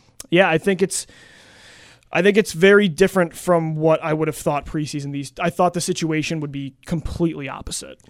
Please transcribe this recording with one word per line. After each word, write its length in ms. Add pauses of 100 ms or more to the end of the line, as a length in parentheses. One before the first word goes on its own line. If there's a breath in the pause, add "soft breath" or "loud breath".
(320 soft breath)
yeah, 180
I 80
think 240
it's, 260 (1040 loud breath)
I 100
think 160
it's 160
very 360
different 460
from 400
what 280
I 100
would 140
have 80
thought 300
preseason. 460
These, 280
I 120
thought 220
the 80
situation 580
would 120
be 240 (100)
completely 640
opposite. 520 (100)